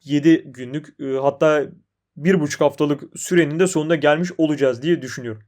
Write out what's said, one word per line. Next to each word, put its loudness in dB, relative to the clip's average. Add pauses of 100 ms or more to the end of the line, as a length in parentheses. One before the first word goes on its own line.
yedi 4
günlük, -14
e, -4
hatta 2 (500)
bir 2
buçuk -4
haftalık 0 (140)
sürenin 0
de 4
sonuna 0
gelmiş 0
olacağız 0
diye 0
düşünüyorum. -12